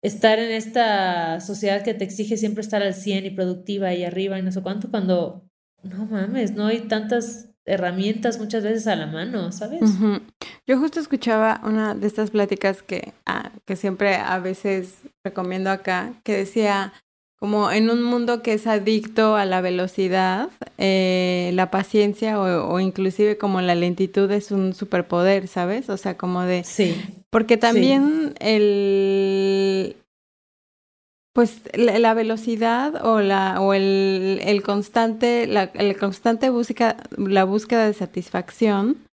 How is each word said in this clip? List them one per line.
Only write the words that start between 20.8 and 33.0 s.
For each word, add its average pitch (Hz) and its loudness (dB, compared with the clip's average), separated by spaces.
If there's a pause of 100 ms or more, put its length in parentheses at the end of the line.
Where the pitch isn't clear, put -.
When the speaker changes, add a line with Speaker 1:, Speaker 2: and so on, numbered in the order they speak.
Speaker 2:
la 185 2
paciencia 208 0
o, 180 0
o 180 2
inclusive 190 0
como 190 0
la 180 2
lentitud 185 0
es 202 -2
un 190 0
superpoder, 190 0
¿sabes? 190 -4
O 196 -4
sea, 185 -6
como 180 -4
de 180 -2
Speaker 1:
Sí. 180 0 (340)
Speaker 2:
porque 226 4
Speaker 1:
Sí. 220 0
Speaker 2:
también 277 4
el... 196 2 (1400)
Pues, 233 2 (140)
la, 220 4
la 226 6
velocidad 226 -2